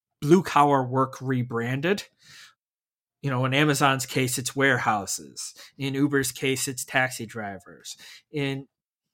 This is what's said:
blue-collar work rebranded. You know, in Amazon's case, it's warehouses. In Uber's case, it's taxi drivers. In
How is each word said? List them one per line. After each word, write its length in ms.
blue-collar 640
work 340
rebranded. 840
You 100
know, 140
in 100
Amazon's 520
case, 320
it's 180
warehouses. 1000
In 180
Uber's 360
case, 380
it's 160
taxi 420
drivers. 680
In 380